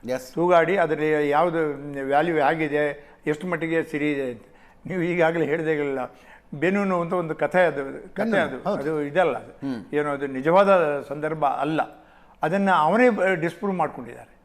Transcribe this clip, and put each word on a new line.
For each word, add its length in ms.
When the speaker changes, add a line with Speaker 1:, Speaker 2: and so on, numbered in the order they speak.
Speaker 1:
ಎಸ್. 240
Speaker 2:
ತೂಗಾಡಿ 440
ಅದರಲ್ಲಿ 520
ಯಾವುದು 300
ವ್ಯಾಲ್ಯೂ 360
ಆಗಿದೆ, 720
ಎಷ್ಟು 200
ಮಟ್ಟಿಗೆ 360
ಸರಿ 280
ಇದೆ 200
ಅಂತ. 120
ನೀವು 160
ಈಗಾಗಲೇ 440
ಹೇಳಿದಾಗಲಿಲ್ಲ, 540
ಬೆನ್ನು 320
ನೋವು 160
ಅಂತ 120
ಒಂದು 220
ಕಥೆ, 300
ಅದು 280
ಕಥೆ, 220
Speaker 1:
ಬೆನ್ನು 220
Speaker 2:
ಅದು, 200
Speaker 1:
ಹೌದು. 220
Speaker 2:
ಅದು 240
ಇದಲ್ಲ 340
ಅದು. 140
Speaker 1:
ಹ್ಮ್. 420
Speaker 2:
ಏನೋ 180
ಅದು 160
ನಿಜವಾದ 800
ಸಂದರ್ಭ 380
ಅಲ್ಲ. 360
ಅದನ್ನು 280
ಅವನೇ 640
ಡಿಸ್ಪ್ರೂವ್ 400
ಮಾಡ್ಕೊಂಡಿದ್ದಾರೆ. 680